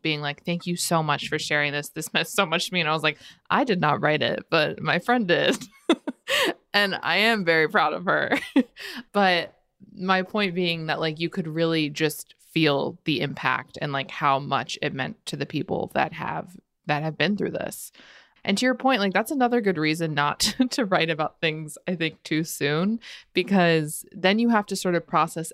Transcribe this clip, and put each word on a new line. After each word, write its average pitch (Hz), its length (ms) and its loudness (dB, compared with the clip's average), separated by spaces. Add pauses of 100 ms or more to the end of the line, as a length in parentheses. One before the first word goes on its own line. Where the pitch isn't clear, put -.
being 151 180 -2
like, 143 240 -6
"Thank 170 220 -4
you 175 80 -2
so 170 260 0
much 147 260 -2
for 151 120 -2
sharing 147 320 0
this. 143 180 -6
This - 240 -8
meant 165 140 0
so 196 180 0
much 165 220 -2
to - 60 -6
me." 180 80 0
And 151 80 0
I 156 40 2
was 156 80 0
like, 151 160 0 (320)
"I 240 140 4
did 220 180 2
not 147 180 2
write 147 220 2
it, - 300 -2
but 151 280 2
my 151 200 0
friend 247 280 0
did." 151 300 2 (320)
<laughs> 330 60 6 (800)
And 202 280 2
I 170 160 0
am 214 260 2
very 160 240 4
proud 156 260 2
of 175 120 -6
her. 151 320 2 (180)
<laughs> 254 80 6 (480)
But 185 420 2 (400)
my 185 280 0
point 185 320 -2
being 170 320 -2
that, 156 140 -2
like, 160 200 -2
you 165 100 -2
could 170 180 -6
really 160 420 0
just 151 460 -4 (180)
feel 160 520 2
the 160 160 0
impact 143 600 -4
and, 147 100 -4
like, 135 200 -6
how 139 260 0
much 139 440 -4
it 143 120 -4
meant - 320 -8
to - 100 -8
the 139 120 -6
people - 480 -4
that - 180 0
have, 165 420 -8 (300)
that 147 160 -2
have 156 160 -6
been 180 180 2
through - 160 -4
this. - 400 -8 (540)
And 196 120 0
to 240 80 -2
your 254 100 2
point, 254 260 0
like, 196 120 0
that's 220 180 0
another 247 300 2
good 190 160 0
reason 156 360 0
not 147 260 0
<laughs> - 60 2 (120)
to, 254 100 4
to 247 180 -2
write 165 240 2
about 151 320 -4
things, 156 360 -2 (100)
I 180 80 -2
think, 160 280 -4
too 156 200 0
soon, 170 560 0 (340)
because 175 800 4
then 190 280 2
you 233 100 4
have 214 180 2
to 196 80 -4
sort 185 200 0
of 170 100 0
process 160 480 0